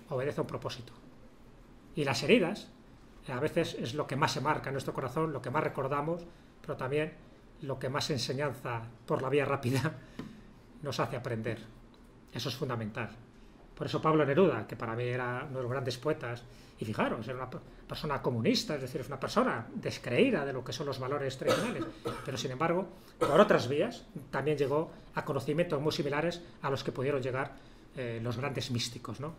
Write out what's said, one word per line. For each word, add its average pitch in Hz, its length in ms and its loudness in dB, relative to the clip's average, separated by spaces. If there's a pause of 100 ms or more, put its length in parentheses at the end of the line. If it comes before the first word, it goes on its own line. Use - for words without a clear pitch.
obedece 139 300 0
a 151 40 2
un 123 40 -6
propósito. - 460 -8 (1000)
Y 151 100 2
las 135 180 0
heridas, 185 460 4 (580)
a 127 120 -4
veces 156 360 2
es 127 180 -4
lo 147 140 -2
que 139 80 -2
más 143 160 2
se 135 100 -2
marca 143 280 0
en 131 40 -2
nuestro 135 200 -4
corazón, 151 400 -2
lo 127 80 -6
que - 80 -6
más 123 140 2
recordamos, 147 600 0 (380)
pero 147 160 -6
también 147 360 0 (480)
lo 135 180 -4
que 131 100 -2
más 143 200 0
enseñanza 127 720 -2 (220)
por 143 160 2
la 131 80 0
vía 139 160 4
rápida 135 480 2 (440)
<laughs> - 460 -20
nos - 160 -2
hace 143 160 0
aprender. 113 440 -4 (760)
Eso 123 160 -4
es 120 60 -4
fundamental. 117 540 -4 (680)
Por 135 120 -4
eso 147 140 0
Pablo 156 240 6
Neruda, 135 420 4
que - 80 -10
para 113 200 -4
mí 120 100 -2
era 123 420 -2
uno 131 100 -6
de 131 60 -2
los 120 80 -2
grandes 127 260 -2
poetas, 131 460 -2 (360)
y 117 60 -4
fijaros, 120 420 0
era 123 100 -6
una 127 120 -6
pe-, 165 100 -8 (280)
persona 139 340 -2
comunista, 139 540 2
es 139 60 -4
decir, 131 200 -4
es 120 60 -8
una - 120 -6
persona 151 560 2
descreída 156 680 4
de 139 80 -2
lo 127 100 -4
que 135 100 -8
son 151 140 -4
los 135 100 -2
valores 135 400 -2
tradicionales, 170 480 2 (180)
<coughs> - 220 -6
pero 131 120 -4
sin 127 140 -2
embargo, 165 360 2 (320)
por 156 200 8
otras 160 300 8
vías, 165 380 0 (240)
también 143 260 2
llegó 143 340 2 (220)
a 151 100 -2
conocimientos 151 560 0
muy 151 120 2
similares 151 500 0 (220)
a 139 80 0
los 135 120 0
que 135 80 -2
pudieron 131 300 0
llegar, 127 320 -2 (420)
eh, 117 280 -4
los 120 140 0
grandes 131 340 -2
místicos, - 480 -4
¿no? 151 200 -6